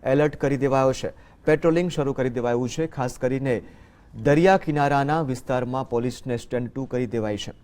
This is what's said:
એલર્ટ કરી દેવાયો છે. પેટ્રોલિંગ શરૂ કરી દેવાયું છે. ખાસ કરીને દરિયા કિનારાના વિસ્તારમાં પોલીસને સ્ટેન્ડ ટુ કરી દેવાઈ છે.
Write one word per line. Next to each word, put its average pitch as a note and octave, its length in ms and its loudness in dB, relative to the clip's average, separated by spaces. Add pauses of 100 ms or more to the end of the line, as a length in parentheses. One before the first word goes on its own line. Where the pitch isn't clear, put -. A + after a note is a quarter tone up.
એલર્ટ C#3+ 320 2
કરી C#3 280 0
દેવાયો C3+ 300 2
છે. - 180 -6 (340)
પેટ્રોલિંગ E3 440 2
શરૂ C#3 240 -2
કરી B2+ 240 -2
દેવાયું A#2+ 320 0
છે. D#3+ 180 -4
ખાસ B2 320 -6
કરીને C3 360 0 (580)
દરિયા D3+ 440 6
કિનારાના D3 720 0
વિસ્તારમાં B2+ 640 -4
પોલીસને A#2+ 480 -4
સ્ટેન્ડ A#2+ 320 -6
ટુ C3 160 -8
કરી B2 300 -4
દેવાઈ G#2+ 220 -2
છે. - 140 -10 (120)